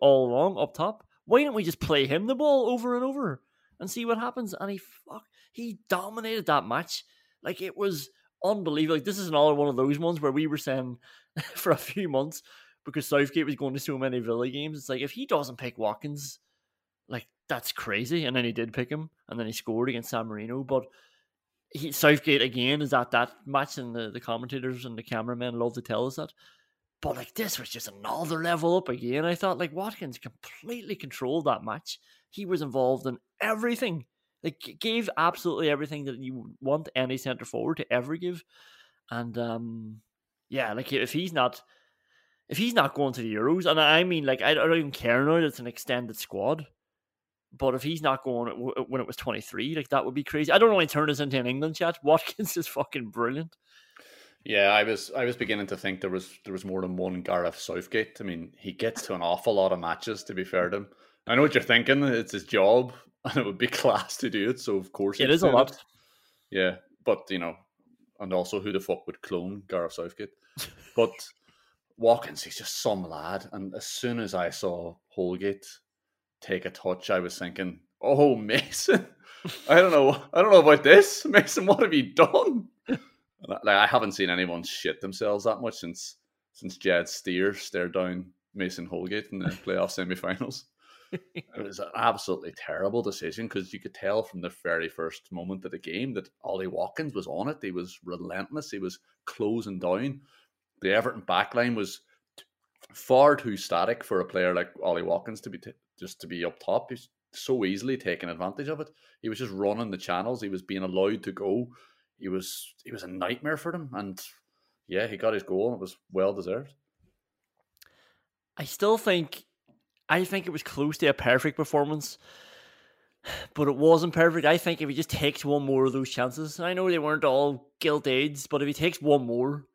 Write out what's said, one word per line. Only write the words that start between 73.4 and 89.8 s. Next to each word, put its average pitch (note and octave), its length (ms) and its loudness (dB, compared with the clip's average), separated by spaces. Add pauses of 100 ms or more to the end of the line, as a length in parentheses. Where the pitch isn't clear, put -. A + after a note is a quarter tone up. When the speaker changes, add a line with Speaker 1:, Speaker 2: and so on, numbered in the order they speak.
Speaker 2:
And G2 220 -10
as G#2+ 120 -10
soon A#2+ 340 -6
as F#2+ 140 -6
I F2 140 0
saw F2 480 -6 (120)
Holgate F#2+ 580 -4 (760)
take F#2 240 -4
a F2+ 60 -6
touch, F#2 400 -4
I F#2 100 2
was F2 180 -6
thinking, F2+ 420 -8 (200)
"Oh, C#3 360 6
Mason, - 720 0 (320)
<laughs> - 300 -10
I D#3 80 10
don't F3+ 160 8
know, C#3 280 6 (120)
I E3+ 80 6
don't G#3 100 6
know F#3 100 12
about D3 220 10
this. G3 440 10
Mason, G3 400 6
what G3 160 6
have G3 100 4
you C3 220 2
done?" B3 540 6 (800)
Like, G2+ 300 2
I G#2 100 8
haven't A2 260 2
seen F#2 180 0
anyone F2 320 -2
shit - 380 -6
themselves G2+ 440 -4
that A2 160 0
much A2+ 160 -6
since, - 400 -12 (360)
since F#2 240 -14
Jed F2 320 2
Steer F#2+ 460 -2
stared F2 400 -6
down F#2 380 -4 (220)
Mason F#2 320 -6
Holgate F#2 460 -6
in G2 60 -10
the F2+ 80 -4
Speaker 1:
<laughs> - 200 -6
Speaker 2:
playoff F#2 260 -2